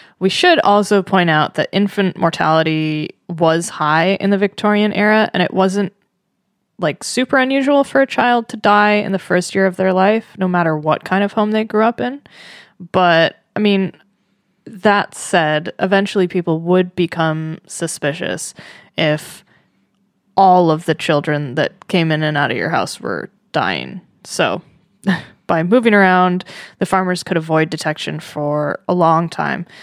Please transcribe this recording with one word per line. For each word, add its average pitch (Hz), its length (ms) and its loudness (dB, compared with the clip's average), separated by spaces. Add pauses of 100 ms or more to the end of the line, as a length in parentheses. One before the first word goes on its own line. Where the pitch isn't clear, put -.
(200)
we 190 80 2
should 349 320 2
also 202 420 2
point 175 280 2
out 151 240 0
that - 180 -2
infant 196 440 -2
mortality 156 920 0 (180)
was 165 420 0
high 160 400 0 (100)
in 196 100 0
the 196 80 2
Victorian 208 540 0
era, 214 420 2
and 185 80 0
it - 100 -2
wasn't, 190 400 0 (840)
like, 156 260 -4
super 254 320 -2
unusual 269 480 2
for - 160 0
a 269 60 2
child 240 420 0
to - 80 -10
die 208 380 4
in 208 180 -2
the 190 60 0
first - 360 -2
year 190 120 2
of 180 100 -2
their 190 160 0
life, 202 340 2 (120)
no 185 100 -2
matter 170 280 0
what 151 280 -2
kind 190 200 -2
of 202 80 -4
home 214 200 0
they 220 120 0
grew 214 180 0
up 233 180 0
in. 254 200 -6 (720)
But, 170 440 4 (200)
I - 40 -4
mean, 202 320 2 (720)
that 202 520 0
said, 156 640 -2
eventually 196 480 0
people 170 320 -2
would 180 340 0
become 160 720 -4
suspicious - 880 -6 (420)
if 151 480 -4 (920)
all 180 340 6
of 156 140 -2
the 160 120 0
children 147 600 -2
that - 320 -4
came 165 240 0
in 156 100 0
and 151 140 -2
out 143 160 0
of - 40 -4
your - 140 -4
house - 300 -4
were 92 300 -8 (220)
dying. 92 480 -4 (240)
So - 360 -4 (440)
<laughs> - 420 -6
by 165 160 0
moving 220 320 2
around, 185 500 4 (360)
the 180 60 0
farmers 185 360 -2
could 180 140 -4
avoid 160 340 0
detection 151 480 -6
for 147 720 -4
a 180 60 0
long 165 340 2
time, 147 360 -6 (180)